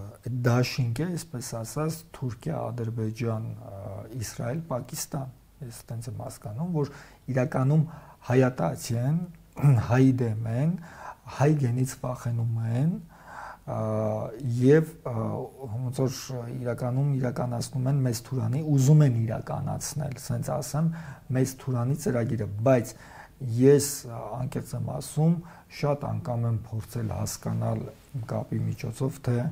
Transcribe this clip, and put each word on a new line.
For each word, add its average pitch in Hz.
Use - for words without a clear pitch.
այդ 120
դաշինքը, 123
այսպես 131
ասած, 147
Թուրքիա, 127
Ադրբեջան, 113
ա, 107
Իսրայել, 120
Պակիստան, 131
ես 120
տենց 117
եմ 104
հասկանում, 127
որ 139
իրականում 135
հայատացի 127
են, 151
<clears throat> 131
հայի 131
դեմ 117
են, 127
հայ 143
գենից 127
վախենում 117
են, 135
ա, 120
և, 139
ա, 127
ոնց 127
որ 131
իրականում 127
իրականացնում 127
են 139
մեծ 120
Թուրանի, 127
ուզում 147
են 120
իրականացնել, 139
սենց 117
ասեմ, 143
մեծ 131
Թուրանի 127
ծրագիրը, 113
բայց 123
ես, 131
ա, 117
անկեղծ 123
եմ 113
ասում, 156
շատ 143
անգամ 117
եմ 113
փորձել 113
հասկանալ 110
իմ -
կապի 110
միջոցով, 110
թե 123